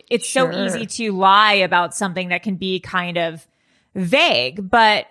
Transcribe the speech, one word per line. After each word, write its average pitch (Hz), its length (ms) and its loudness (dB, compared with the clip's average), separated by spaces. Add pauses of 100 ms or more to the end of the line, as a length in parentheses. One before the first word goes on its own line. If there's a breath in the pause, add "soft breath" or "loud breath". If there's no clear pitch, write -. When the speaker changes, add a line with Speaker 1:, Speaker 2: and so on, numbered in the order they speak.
(120)
Speaker 1:
it's 233 180 -2
so 254 220 0
Speaker 2:
Sure. 247 160 -4
Speaker 1:
easy 214 180 -4
to 220 280 -6
lie 196 400 4
about 175 420 0
something 180 340 -6
that 175 140 -4
can 196 140 -6
be 185 220 -4
kind 175 380 -6
of 165 280 -6 (500)
vague. 185 760 0
But, 214 420 4